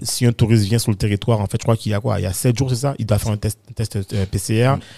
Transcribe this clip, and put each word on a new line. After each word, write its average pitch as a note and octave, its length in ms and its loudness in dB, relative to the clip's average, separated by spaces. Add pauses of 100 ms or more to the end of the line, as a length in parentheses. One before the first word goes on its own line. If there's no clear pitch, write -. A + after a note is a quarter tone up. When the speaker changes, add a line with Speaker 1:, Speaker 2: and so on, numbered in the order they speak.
Speaker 1:
si - 240 0
un A#2 40 6
touriste A2 340 4
vient A2 120 0
sur A2+ 140 0
le G2 60 0
territoire, G#2+ 420 0
en G2 80 -2
fait, - 120 -4
je - 40 -8
crois A#2 120 2
qu'il G#2+ 160 -4
y G#2 40 0
a G#2 40 -2
quoi ? G#2+ 200 -2
Il F#2+ 40 -2
y F#2+ 40 -2
a F#2+ 60 -4
sept B2 220 0
jours, C3 140 -2
c'est B2+ 60 0
ça ? C#3 240 -2
Il A2 80 -4
doit G#2 100 2
faire G#2+ 140 0
un G#2 60 0
test, - 200 -4 (100)
un - 60 -20
test, - 220 -6 (180)
euh, G2 140 0
P - 100 -4
C A2 260 0
R, C3+ 140 4
Speaker 2:
Mm. - 20 -6 (180)